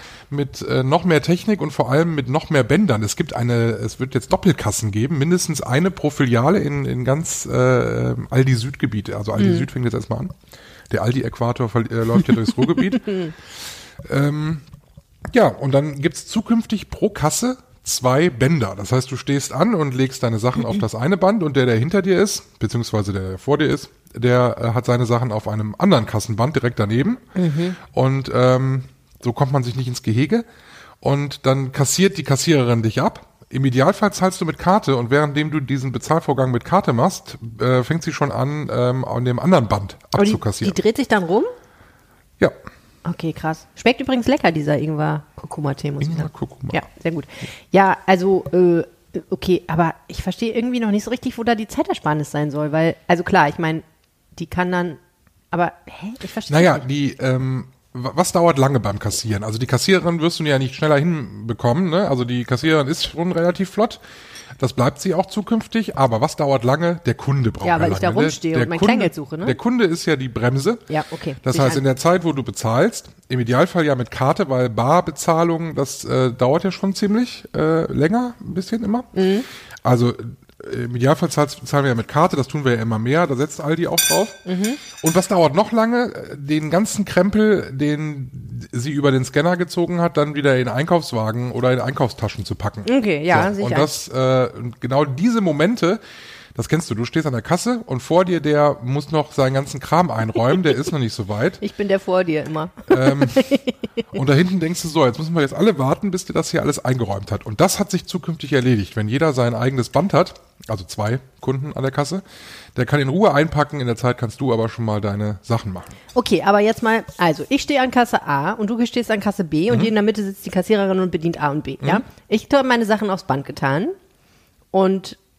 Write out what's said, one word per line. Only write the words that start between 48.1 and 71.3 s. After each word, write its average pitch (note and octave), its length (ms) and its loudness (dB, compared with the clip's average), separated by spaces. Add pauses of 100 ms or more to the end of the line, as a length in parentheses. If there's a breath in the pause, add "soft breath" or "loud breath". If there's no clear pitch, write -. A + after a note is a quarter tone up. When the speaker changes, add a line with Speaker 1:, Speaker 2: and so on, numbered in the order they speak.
Speaker 2:
äh, F3 300 6 (480)
okay, F3+ 380 0
aber E3 260 2 (140)
ich - 140 -8
verstehe A3 300 -4
irgendwie B3 280 -2
noch A3 100 0
nicht G#3 140 0
so A3 60 -10
richtig, B3 280 -6
wo A3+ 60 -6
da A#3 100 2
die G#3+ 140 -4
Zeitersparnis D3+ 640 -2
sein D3 180 -2
soll, D3 220 -4
weil, D#3+ 240 2 (100)
also F3 160 2
klar, E3+ 260 4
ich D3 100 -6
meine, D#3+ 240 -2 (580)
die E3+ 80 -8
kann F3+ 240 -2
dann, F3 240 -2 (560)
aber, F3 200 0 (140)
hä? G#3+ 340 -14
Ich F#3 120 -14
verstehe D3 240 -4
Speaker 1:
Naja, D#3+ 220 6
Speaker 2:
das B2+ 100 -8
nicht. C#3+ 320 -2
Speaker 1:
die, - 40 -4
ähm, C3 420 -2 (260)
wa-, B2 240 -8
was F3+ 160 0
dauert E3+ 260 4
lange C3+ 220 4
beim G2+ 180 -4
Kassieren? G#2 460 -4
Also A2 140 -4
die B2 80 -4
Kassiererin E3+ 540 2
wirst E3 200 -2
du D#3+ 40 -4
ja D3 140 2
nicht C3 160 -2
schneller D3+ 240 2
hinbekommen, B2+ 920 0
ne? F3+ 200 0
Also B2 140 0
die B2 200 -2
Kassiererin C#3+ 440 2
ist - 180 -4
schon E3+ 240 -4
relativ F3 400 0
flott. - 300 -2 (580 loud breath)
Das - 160 -2
bleibt - 260 0
sie F#3+ 120 -2
auch F3+ 140 0
zukünftig. A3 720 -2
Aber A2 220 2
was D3+ 160 0
dauert C#3 260 2
lange? D#3+ 420 0
Der A#2+ 100 0
Kunde C3 380 0
braucht - 140 -8
Speaker 2:
Ja, E3+ 100 2
Speaker 1:
ja D#3+ 60 0
Speaker 2:
weil E3+ 100 2
ich - 80 -4
Speaker 1:
lange, F3 140 0
Speaker 2:
da - 60 2
Speaker 1:
ne? D3 60 4
Speaker 2:
rumstehe D#3+ 280 -4
Speaker 1:
Der B2+ 80 2
Speaker 2:
und A#2+ 60 0
mein E3+ 100 -4
Speaker 1:
Kunde, G#3 140 4
Speaker 2:
Kleingeld G3+ 220 0
suche, - 240 -10
ne? F3 80 -8
Speaker 1:
der B2+ 100 0
Kunde A#3 300 0
ist E3 200 -4
ja D#3+ 100 2
die C3 120 -4
Bremse. C3+ 500 0 (100)
Speaker 2:
Ja, D3+ 220 -2
okay. D#3+ 320 -8